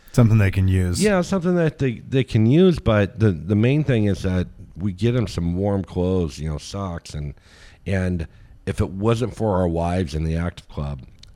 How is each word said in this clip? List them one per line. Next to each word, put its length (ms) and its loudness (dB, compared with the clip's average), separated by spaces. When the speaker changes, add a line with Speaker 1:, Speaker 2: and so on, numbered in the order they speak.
Speaker 1:
Something 280 6
they 120 4
can 160 2
use. 340 2
Speaker 2:
Yeah, 200 2
something 340 0
that 240 0
they, 200 -2
they 260 0
can 200 2
use. 340 6
But 400 2
the, 120 4
the 240 -2
main 300 2
thing 200 2
is 180 -2
that 240 0
we 160 -4
get 240 -2
'em 120 -2
some 280 -4
warm 300 -2
clothes, 520 -2
you 120 -6
know, 80 -4
socks. 560 -10
And, 200 -8
and 420 -2
if 140 -4
it 120 -2
wasn't 440 -2
for 200 0
our 120 2
wives 460 -2
in 100 -2
the 120 -2
Active 340 -6
Club 320 -8